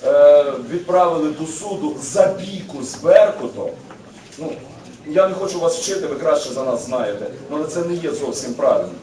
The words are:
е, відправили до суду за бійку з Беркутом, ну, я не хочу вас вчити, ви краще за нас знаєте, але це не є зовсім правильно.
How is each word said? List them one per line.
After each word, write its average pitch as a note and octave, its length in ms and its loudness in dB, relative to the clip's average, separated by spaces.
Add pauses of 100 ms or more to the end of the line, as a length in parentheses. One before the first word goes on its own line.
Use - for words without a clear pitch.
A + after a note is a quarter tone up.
е, C#3+ 380 8 (280)
відправили E3+ 580 2
до D#3 160 -6
суду D3+ 560 -6
за - 240 4
бійку F#3 580 -6
з - 120 -10
Беркутом, - 720 2 (680)
ну, D#3 140 -8 (560)
я D#3 200 2
не - 80 -2
хочу - 240 -6
вас E3 200 0
вчити, F#3+ 280 -4
ви C#3 80 -4
краще C#3+ 380 0
за C3 100 -4
нас A#2+ 220 -2
знаєте, A2+ 400 -4 (260)
але D3+ 160 -4
це F3 160 -4
не F3 100 -4
є E3 180 -4
зовсім B2+ 420 -6
правильно. G2 380 0 (120)